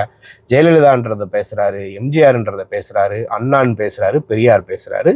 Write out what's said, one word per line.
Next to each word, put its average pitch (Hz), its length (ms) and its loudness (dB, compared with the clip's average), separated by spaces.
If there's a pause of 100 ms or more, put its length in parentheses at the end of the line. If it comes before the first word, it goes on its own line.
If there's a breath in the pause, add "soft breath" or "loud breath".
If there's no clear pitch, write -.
(460 soft breath)
ஜெயலலிதான்றதை 131 840 2
பேசுறாரு, 101 640 -4
எம் 110 140 -8
ஜி 156 140 2
ஆர்ன்றதை 107 480 2
பேசுறாரு, 101 600 -4
அண்ணான்னு 123 460 0
பேசுறாரு, 104 420 -2
பெரியார் 110 460 2
பேசுறாரு. 101 520 -4